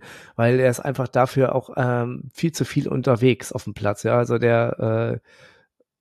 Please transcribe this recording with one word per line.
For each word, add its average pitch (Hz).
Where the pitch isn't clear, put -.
weil 120
er 127
ist 123
einfach 131
dafür 127
auch, -
ähm, 123
viel 165
zu -
viel 139
unterwegs 123
auf -
dem 104
Platz, 104
ja, 117
also 120
der, 117
äh, -